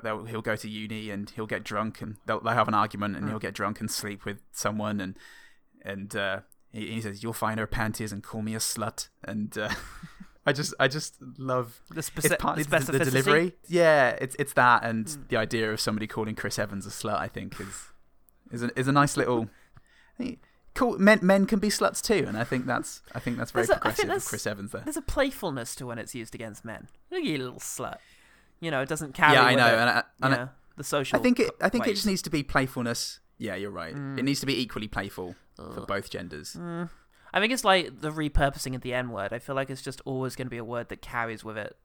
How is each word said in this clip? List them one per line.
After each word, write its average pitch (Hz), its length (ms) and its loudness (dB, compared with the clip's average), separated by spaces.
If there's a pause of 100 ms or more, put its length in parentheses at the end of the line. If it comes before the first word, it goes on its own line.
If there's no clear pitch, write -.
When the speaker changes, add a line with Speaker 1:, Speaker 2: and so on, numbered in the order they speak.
Speaker 1:
they'll, 107 220 -6
he'll 110 180 -6
go 110 120 -2
to 110 140 -8
uni 107 400 -8
and 104 220 -6
he'll 110 160 -6
get 104 160 -4
drunk 110 380 -4
and 107 160 -10 (100)
they'll, 113 140 0
they'll 113 120 0
have 113 140 4
an 110 80 2
argument 101 400 2
and 92 100 -6
Speaker 2:
Mm. 104 40 -2
Speaker 1:
he'll 110 100 -4
get 98 160 -6
drunk 104 240 -2
and 107 100 -4
sleep 104 340 -6
with 101 140 -6 (140)
someone 104 500 -2
and, 92 160 -8 (640)
and, 101 340 -10
uh, 98 260 -2 (300)
he, 107 220 -8
he 113 80 -4
says, 101 220 -8
"You'll 113 100 -4
find 110 260 -2
her 110 80 -2
panties 107 440 -2
and 101 100 -8
call 110 200 -8
me 110 120 -4
a 110 60 -4
slut." - 480 -4 (160)
And, 107 340 -6
uh, 107 120 -2 (380)
<laughs> - 380 -20
I 147 80 4
just, 143 260 -2
I 135 80 6
just 147 280 -4 (220)
love 127 520 -2
Speaker 2:
The 160 120 -8
speci-, - 300 -2
Speaker 1:
it's 165 100 4
partly 151 220 0
Speaker 2:
the 143 60 -4
Speaker 1:
the, 170 100 4
the 131 200 2
Speaker 2:
specificity? 151 60 4
Speaker 1:
delivery. 143 480 4 (140)
Yeah, 156 420 8 (120)
it's, 131 180 -4
it's 147 140 -2
that 123 320 8
and 113 220 0
Speaker 2:
Mm. 147 200 -10
Speaker 1:
the 120 100 0
idea 110 360 2
of 110 80 -4
somebody 107 260 -2
calling 107 280 -4
Chris - 240 -4
Evans 98 260 -4
a 101 40 -12
slut, 104 280 -4
I 78 100 -2
think, 95 320 -10
is, - 320 -12 (600)
is 120 120 -4
a, 120 160 -2
is 127 80 2
a 135 60 4
nice 143 240 4
little. 120 320 2 (680)
I 247 40 -4
think - 160 -6 (380)
cool. - 220 2
Men, 208 220 10
men 196 240 6
can 208 140 2
be 214 100 2
sluts - 320 0
too, 185 260 2
and 104 100 -4
I 117 60 0
think 127 220 -2
that's, - 360 -4 (120)
I 127 60 -8
think 120 180 -2
that's 117 140 -6
very - 140 2
Speaker 2:
There's 381 120 4
a, - 100 -2
I - 40 2
think - 40 -6
Speaker 1:
progressive 415 140 0
of 370 60 0
Speaker 2:
that's, - 140 -4
Speaker 1:
Chris - 180 -4
Evans 101 240 -6
there. - 140 -8
Speaker 2:
there's 302 120 -6
a 294 40 -4
playfulness 180 760 -2
to 127 120 -10
when 117 120 -8
it's - 160 -10
used 113 200 -8
against 113 280 -10
men. 113 240 -12 (240)
Look 370 100 -4
at 294 40 -2
you 156 140 0
little 127 200 -8
slut. - 380 -8 (640)
You 160 120 -6
know, 151 100 0
it 135 80 -4
doesn't 151 240 -4
carry 151 200 8
Speaker 1:
Yeah, 127 100 10
I 123 80 8
Speaker 2:
with 123 60 6
Speaker 1:
know, 120 100 8
Speaker 2:
it, 113 120 6
Speaker 1:
and 120 100 4
I, - 140 4 (180)
and 135 120 4
I, 123 40 4
Speaker 2:
yeah, 127 100 -6 (300)
the 151 60 -10
social 143 360 0
Speaker 1:
I - 20 0
think 247 180 6
it, 226 100 4
Speaker 2:
co-, - 160 0
Speaker 1:
I 190 40 2
think 233 160 0
it - 40 4
Speaker 2:
ways. 196 80 0
Speaker 1:
just 214 100 0
needs 190 160 2
to 156 60 -10
be 147 140 0
playfulness. 127 760 -2 (180)
Yeah, 101 180 -6
you're 101 160 -6
right. 85 240 -8
Speaker 2:
Mm. 135 240 -6
Speaker 1:
It 120 40 0
needs 139 160 2
to 139 60 -4
be 135 140 0
equally 110 280 -4
playful 95 480 -8 (200)
for - 260 -12
Speaker 2:
Ugh. - 60 -10
Speaker 1:
both 98 220 -4
genders. 87 500 -10
Speaker 2:
Mm. 170 300 -8 (440)
I 180 60 0
think 220 140 2
it's 247 120 -2
like 170 360 4
the 156 100 -4
repurposing 147 640 0
of 123 80 -6
the 123 120 -4
N-word. 117 400 -4
I 117 60 -4
feel 139 140 -8
like 135 160 -2
it's 131 140 -10
just - 220 -10
always 131 300 -4
gonna 131 140 -8
be 117 80 -8
a 117 60 -8
word 117 260 -6
that - 120 -10
carries 113 420 -6
with 110 140 -10
it - 280 -8